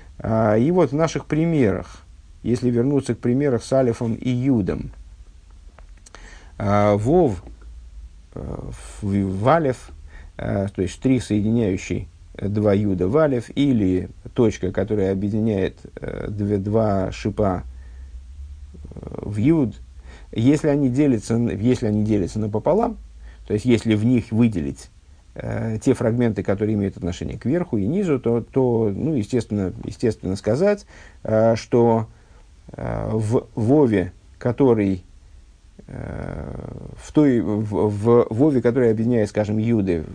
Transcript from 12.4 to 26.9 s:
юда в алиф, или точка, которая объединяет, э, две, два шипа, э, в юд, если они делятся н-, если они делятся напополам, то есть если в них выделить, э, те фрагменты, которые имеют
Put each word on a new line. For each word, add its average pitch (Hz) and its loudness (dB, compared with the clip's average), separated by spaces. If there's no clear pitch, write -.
юда 95 2
в 113 0
алиф, 139 2
или 101 2
точка, 101 2
которая 98 0
объединяет, 104 -2
э, - -8
две, 104 -2
два 101 0
шипа, 101 -2
э, - -16
в 107 -6
юд, 131 2
если 139 4
они 143 4
делятся 123 2
н-, 117 0
если 113 0
они 107 2
делятся 104 0
напополам, 160 0
то 98 -2
есть 107 -2
если 113 4
в 107 0
них 117 2
выделить, 104 0
э, 113 -6
те 135 4
фрагменты, 117 0
которые 107 0
имеют 98 -2